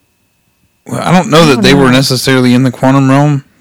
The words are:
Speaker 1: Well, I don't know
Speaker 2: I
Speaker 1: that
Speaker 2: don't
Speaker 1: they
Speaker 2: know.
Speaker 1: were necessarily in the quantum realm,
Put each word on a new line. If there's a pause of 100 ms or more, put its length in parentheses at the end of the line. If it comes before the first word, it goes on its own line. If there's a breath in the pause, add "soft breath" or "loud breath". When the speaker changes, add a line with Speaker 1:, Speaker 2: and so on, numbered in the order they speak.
(880)
Speaker 1:
Well,
I
don't
know
Speaker 2:
I
Speaker 1:
that
Speaker 2:
don't
Speaker 1:
they
Speaker 2:
know.
Speaker 1:
were
necessarily
in
the
quantum
realm, (160)